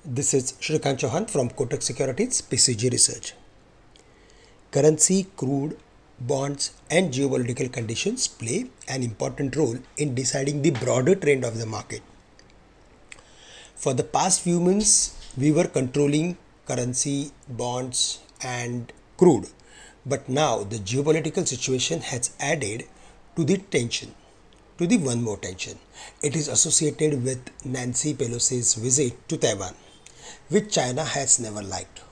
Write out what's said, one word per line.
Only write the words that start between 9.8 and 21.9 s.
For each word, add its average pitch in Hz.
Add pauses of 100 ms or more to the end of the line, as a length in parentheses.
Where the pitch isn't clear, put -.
in 147
deciding 139
the 165
broader 127
trend 143
of 110
the 113
market. 107 (1700)
For 139
the 120
past 170
few 175
months, -
we 143
were 170
controlling 143 (260)
currency, 139 (140)
bonds, 123 (240)
and 120 (240)
crude. 151 (580)
But 127
now 127
the 101
geopolitical 147
situation 131